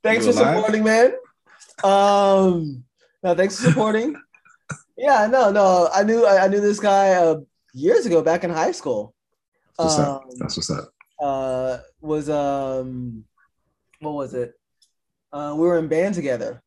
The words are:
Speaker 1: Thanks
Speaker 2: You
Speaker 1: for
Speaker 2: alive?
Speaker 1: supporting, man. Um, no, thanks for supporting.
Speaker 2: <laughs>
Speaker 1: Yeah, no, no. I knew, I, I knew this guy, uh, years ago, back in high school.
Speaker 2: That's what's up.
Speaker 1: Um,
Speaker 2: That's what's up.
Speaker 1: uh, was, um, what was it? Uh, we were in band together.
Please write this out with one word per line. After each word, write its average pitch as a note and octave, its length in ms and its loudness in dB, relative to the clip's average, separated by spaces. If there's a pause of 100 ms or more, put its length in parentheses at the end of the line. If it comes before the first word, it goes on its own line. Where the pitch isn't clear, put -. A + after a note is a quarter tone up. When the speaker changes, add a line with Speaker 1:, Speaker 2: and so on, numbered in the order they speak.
Speaker 1:
Thanks A3 220 0
Speaker 2:
You A#3+ 80 4
Speaker 1:
for - 60 0
Speaker 2:
alive? - 180 2
Speaker 1:
supporting, G#3+ 260 0
man. A3+ 300 4 (680)
Um, G3 1000 2 (400)
no, F3 120 0
thanks G3 240 -2
for A#3+ 100 2
supporting. A3 520 0
Speaker 2:
<laughs> - 40 -20 (720)
Speaker 1:
Yeah, B3+ 280 2
no, A#3+ 260 2
no. F#3 400 4
I G3 120 0
knew, A3+ 240 2
I, F#3+ 160 6
I F#3+ 40 2
knew G3+ 140 0
this G#3 180 0
guy, G3 360 4
uh, E3 220 2 (360)
years F#3+ 320 0
ago, E3+ 160 2
back E3+ 220 0
in F3 80 -4
high E3+ 220 -2
school. A2 420 -8 (640)
Speaker 2:
That's D#3+ 180 0
what's - 20 2
up. C#3 260 -2
Speaker 1:
Um, C3 120 -20
Speaker 2:
That's - 200 -10
what's - 120 -10
up. - 200 -8 (300)
Speaker 1:
uh, C3 580 -6 (240)
was, D3+ 280 -6
um, C3 920 -6 (760)
what D3+ 140 -10
was C3 220 -10
it? A#2+ 180 -8 (800)
Uh, D3 240 -10
we E3 80 0
were F3 140 2
in D#3+ 80 -4
band F3 260 0
together. A#2+ 540 -6